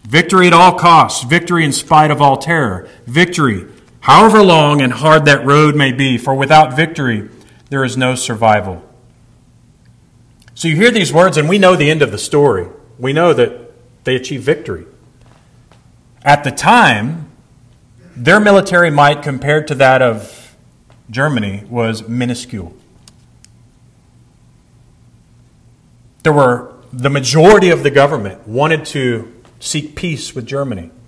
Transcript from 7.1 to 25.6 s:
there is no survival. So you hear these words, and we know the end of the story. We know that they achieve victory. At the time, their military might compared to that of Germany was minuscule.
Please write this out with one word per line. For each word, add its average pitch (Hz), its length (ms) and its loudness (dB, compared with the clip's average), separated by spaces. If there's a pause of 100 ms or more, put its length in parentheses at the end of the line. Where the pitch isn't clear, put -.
there 135 140 -2
is 120 120 -6
no 127 180 -2
survival. 107 680 -2 (1700)
So - 140 -8
you 151 80 -2
hear 226 140 4
these 175 240 -4
words, 165 240 2
and 147 100 -2
we 196 80 0
know 185 200 4
the 147 140 0
end 156 120 0
of 120 80 0
the 101 80 -10
story. 123 480 0 (320)
We 131 160 -6
know 170 180 2
that - 400 -4 (320)
they 131 120 -4
achieve 127 260 -10
victory. 110 420 -6 (1400)
At 143 220 0
the 135 60 -6
time, 156 800 0 (840)
their 151 240 2
military 190 520 2
might 147 320 2
compared 147 460 -4
to 147 80 -6
that 131 260 4
of 113 420 -4 (680)
Germany 107 600 -4
was 113 360 -6
minuscule. 117 680 -10 (3500)